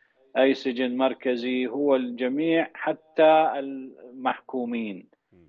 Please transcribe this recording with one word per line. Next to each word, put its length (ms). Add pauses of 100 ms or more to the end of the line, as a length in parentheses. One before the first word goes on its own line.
(380)
أي 160
سجن 420
مركزي، 720
هو 300
الجميع 800
حتى 840
المحكومين، 1500 (420)